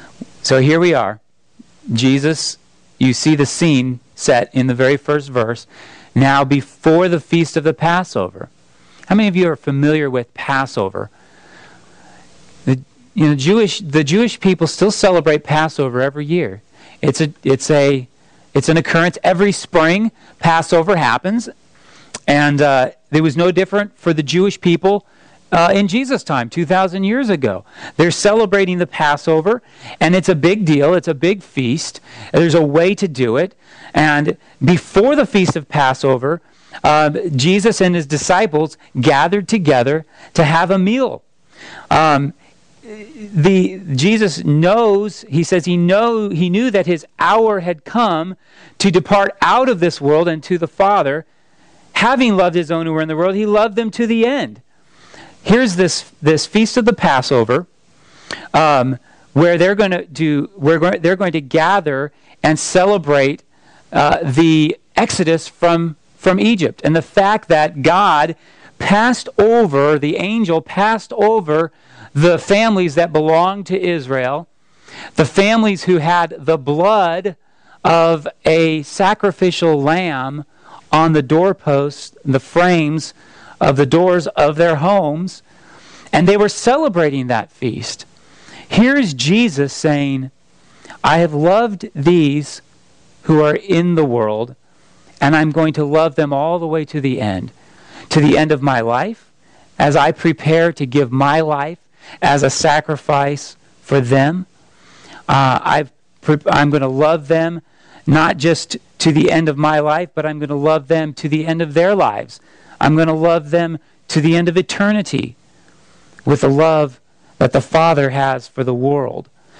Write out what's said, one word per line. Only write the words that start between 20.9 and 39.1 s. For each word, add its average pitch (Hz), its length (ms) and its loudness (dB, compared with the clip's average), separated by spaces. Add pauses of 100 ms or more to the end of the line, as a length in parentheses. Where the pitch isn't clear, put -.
happens. 160 520 -2 (800)
And, 143 340 2
uh, 139 300 2 (200)
it 151 100 2
was 156 140 0
no 175 160 2
different 190 460 -2
for 170 160 -2
the 156 100 -2
Jewish 180 380 -2
people, 185 460 0 (440)
uh, 175 220 2
in 202 140 0
Jesus' 247 360 -4
time, 120 260 -4
two 170 160 -4
thousand 185 380 0
years 233 260 -2
ago. 120 340 -2 (340)
They're 170 120 2
celebrating 196 680 0
the 175 100 -2
Passover, 160 760 0 (380)
and 170 160 2
it's 190 140 2
a 180 60 2
big 180 300 0
deal. 151 300 4
It's 175 120 -2
a 165 60 -2
big 175 300 -2
feast. - 560 -6 (320)
There's 160 240 2
a 160 100 4
way 165 300 2
to 202 120 -2
do 127 300 -2
it. 180 160 -2 (400)
And 147 440 0 (280)
before 196 500 2
the 277 120 0
feast 185 280 0
of 156 140 -10
Passover, 135 720 -2 (420)
uh, 151 280 4 (240)
Jesus 185 460 0
and 180 120 2
his 160 140 -4
disciples 156 720 -2 (220)
gathered 156 480 2